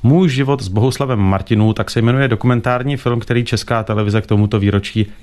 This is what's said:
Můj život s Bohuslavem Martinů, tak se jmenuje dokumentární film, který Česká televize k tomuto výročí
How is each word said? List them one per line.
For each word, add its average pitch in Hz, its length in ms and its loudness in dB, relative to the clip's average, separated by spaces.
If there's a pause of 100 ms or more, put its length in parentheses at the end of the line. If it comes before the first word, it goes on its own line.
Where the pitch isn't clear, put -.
Můj 160 260 4
život 135 320 0
s 101 60 -8
Bohuslavem 120 520 0
Martinů, 104 540 2
tak - 180 -4
se 117 100 0
jmenuje 127 260 2
dokumentární 123 720 -2
film, 120 220 -2
který 120 260 -2
Česká 113 380 -2
televize 104 380 0
k - 60 -12
tomuto 104 320 2
výročí 101 460 0 (180)